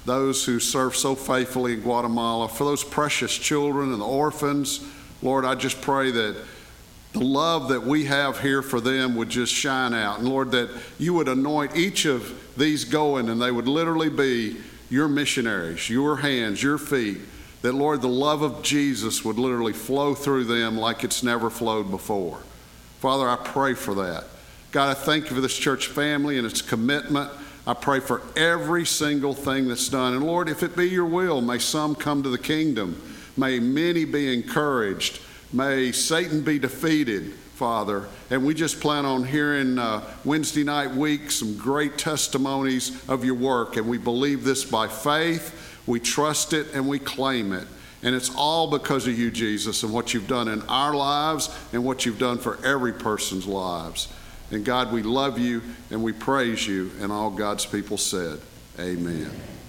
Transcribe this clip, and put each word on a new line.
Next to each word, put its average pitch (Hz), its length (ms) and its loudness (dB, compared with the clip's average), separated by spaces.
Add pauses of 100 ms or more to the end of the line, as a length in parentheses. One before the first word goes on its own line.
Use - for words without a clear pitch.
those 131 400 2
who 120 160 2
serve 131 380 0
so 135 180 2
faithfully 127 560 0
in 113 80 -2
Guatemala, 117 680 0
for - 160 0
those 143 180 0
precious 139 500 0
children 143 600 0
and 104 80 -2
the 104 40 -4
orphans, 143 800 0 (380)
Lord, 131 240 2
I 131 100 2
just 123 260 -4
pray 135 300 2
that 110 240 0 (800)
the 175 100 0
love 143 460 2
that 123 140 2
we 143 220 2
have 139 360 2
here 139 200 2
for 131 200 0
them 131 340 2
would 113 140 -2
just 120 240 0
shine 131 400 0
out. 107 260 0
And 117 80 0
Lord, 131 240 2
that 120 180 2 (300)
you 165 140 2
would 151 160 4
anoint 143 480 0
each 185 260 2
of 127 540 -2
these 147 260 4
going, 139 460 2
and 113 120 0
they 123 100 2
would 120 180 2
literally 160 400 2
be 123 480 2 (320)
your 147 180 4
missionaries, 110 840 0
your 135 280 2
hands, 120 440 0
your 143 160 2
feet, 120 400 0 (460)
that, 123 100 2
Lord, 139 300 2
the 127 40 2
love 143 360 2
of 117 180 -2
Jesus 127 640 0
would 110 140 0
literally 120 340 2
flow 139 400 0
through 135 300 2
them 113 340 2
like 113 260 0
it's - 200 -2
never 117 260 2
flowed 110 400 0
before. 95 480 -2 (600)
Father, 131 280 2
I 120 100 2
pray 135 360 0
for 104 220 -4
that. 92 300 -4 (460)
God, 139 200 4
I - 20 2
thank 151 360 0
you 127 60 -2
for 131 60 2
this 131 160 0
church 135 300 0
family 147 500 0
and 120 80 0
its - 160 -2
commitment. 139 680 0 (340)
I 120 80 0
pray 135 280 2
for 123 200 -2 (140)
every 165 500 2
single 147 480 0
thing 135 340 0
that's 120 220 -2
done. 127 240 2
And 131 100 0
Lord, 170 240 2
if 151 140 -2
it 175 140 -2
be 180 140 4
your 180 160 2
will, 170 360 2
may 120 160 0
some 151 380 0
come 143 260 0
to 135 80 0
the 123 80 0
kingdom. 123 640 0 (340)
May 131 240 2
many 156 460 2
be 139 260 0
encouraged. 120 880 0 (320)
May 131 400 2
Satan 160 500 0
be 147 180 2
defeated, 127 760 0 (200)
Father. 104 540 0 (240)
And 131 120 2
we 151 120 2
just 156 260 -2
plan 147 240 0
on 131 180 0
hearing, 139 540 2
uh, 110 260 -2 (220)
Wednesday 147 380 2
night 143 320 0
week 147 340 0
some 107 260 -2
great 143 440 -2
testimonies 135 1080 0
of 131 160 0
your 127 120 2
work, 123 420 2
and 110 100 0
we 120 120 0
believe 123 440 2
this 127 220 0
by 110 220 2
faith. 160 1000 -2
We 120 140 0
trust 147 540 0
it 151 200 -2
and 135 160 0
we 143 80 0
claim 127 560 -2
it. 92 140 -6 (340)
And 127 140 2
it's 123 200 -2
all 156 360 2
because 139 340 0
of 117 140 0
you, 117 100 2
Jesus, 107 540 -2
and 107 100 -2
what 117 220 -2
you've 101 120 -2
done 120 200 0
in 107 160 -4
our 143 320 2
lives 147 600 0 (160)
and 120 140 0
what 127 220 0
you've 107 100 -4
done 123 220 0
for 110 260 -4
every 127 280 0
person's 98 520 -4
lives. 90 600 -4 (440)
And 107 140 -4
God, 123 260 2
we 117 100 0
love 123 380 0
you 120 220 0 (280)
and 110 140 -2
we 113 80 0
praise 117 560 0
you. 95 320 -2
And 101 120 -4
all 107 200 -2
God's 104 340 -2
people 104 320 -4
said, 85 420 -4 (400)
amen. 85 520 -4 (380)